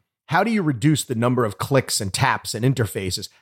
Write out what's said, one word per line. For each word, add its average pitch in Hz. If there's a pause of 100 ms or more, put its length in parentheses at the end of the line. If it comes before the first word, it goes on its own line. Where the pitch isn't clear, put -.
(280)
how 170
do 220
you 220
reduce 147
the 131
number 120
of 104
clicks -
and 98
taps -
and 113
interfaces? 107 (140)